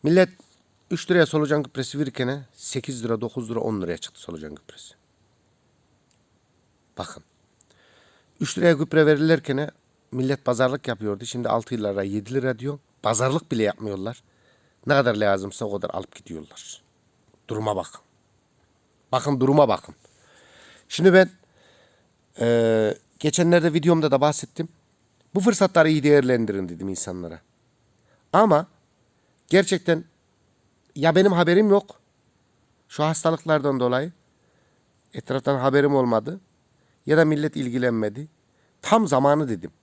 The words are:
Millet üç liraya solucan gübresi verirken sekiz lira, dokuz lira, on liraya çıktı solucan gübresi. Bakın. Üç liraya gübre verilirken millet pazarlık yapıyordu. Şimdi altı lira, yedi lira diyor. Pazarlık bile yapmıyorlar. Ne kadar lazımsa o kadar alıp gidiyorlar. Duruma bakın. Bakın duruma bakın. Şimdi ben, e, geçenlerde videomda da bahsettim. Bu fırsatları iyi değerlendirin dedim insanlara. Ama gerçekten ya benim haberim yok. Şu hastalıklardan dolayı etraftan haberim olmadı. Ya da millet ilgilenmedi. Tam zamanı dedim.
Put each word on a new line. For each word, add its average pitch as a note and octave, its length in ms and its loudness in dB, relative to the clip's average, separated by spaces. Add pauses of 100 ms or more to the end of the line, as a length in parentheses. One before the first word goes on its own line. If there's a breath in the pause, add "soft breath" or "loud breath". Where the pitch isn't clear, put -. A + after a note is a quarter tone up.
Millet F3+ 260 4 (640)
üç F3 200 -6
liraya F3 140 4
solucan D3+ 380 -2
gübresi C3 360 -10
verirken C3 540 -4
sekiz B2+ 500 -10
lira, A2+ 180 -4
dokuz A#2+ 300 -8
lira, A2+ 80 -4
on G#2+ 220 -4
liraya F2 160 -6
çıktı - 240 -16
solucan D2+ 340 -14
gübresi. - 380 -20 (2000)
Bakın. - 260 -14 (1160 soft breath)
Üç - 180 -6
liraya E3+ 160 4
gübre D#3 320 2
verilirken D3 680 0 (400)
millet C3 340 -4
pazarlık B2+ 420 -2
yapıyordu. G#2+ 380 -6
Şimdi A#2 240 -8
altı A2+ 260 -4
lira, G2+ 280 -4
yedi G#2 300 -8
lira B2+ 260 -4
diyor. C#3+ 200 -10 (220)
Pazarlık B2+ 500 -2
bile A2+ 120 -2
yapmıyorlar. G2+ 600 -6 (640)
Ne C#3+ 60 0
kadar A#2+ 220 2
lazımsa G2+ 500 -4
o G#2 60 -8
kadar F#2 180 -8
alıp - 260 -12
gidiyorlar. - 680 -18 (680)
Duruma G#2+ 280 -4
bakın. - 260 -10 (1120)
Bakın B2+ 280 -2
duruma C#3 280 4
bakın. F#2+ 280 -4 (960 soft breath)
Şimdi F3+ 240 4
ben, F#3 160 8 (1120 soft breath)
e, A2+ 580 2 (220)
geçenlerde E3 540 2
videomda D#3 380 2
da C3+ 100 2
bahsettim. D3+ 480 -2 (680)
Bu G3 40 0
fırsatları F#3 500 4
iyi D#3 140 0
değerlendirin A#2+ 680 2
dedim F2 200 -10
insanlara. F2 520 -10 (920)
Ama F#3 340 4 (800)
gerçekten F3 560 0 (920)
ya D#3 200 2
benim F#3+ 160 6
haberim F3 380 4
yok. G3+ 300 0 (920)
Şu - 140 -4
hastalıklardan D#3 760 0
dolayı B2+ 320 0 (1040)
etraftan C3+ 460 -4
haberim C#3 360 2
olmadı. B2+ 440 0 (640)
Ya D#3 120 2
da D#3+ 80 6
millet D3+ 300 -2
ilgilenmedi. B2 720 -4 (540)
Tam A3 260 2
zamanı C#3+ 420 2
dedim. F2+ 220 -8 (120)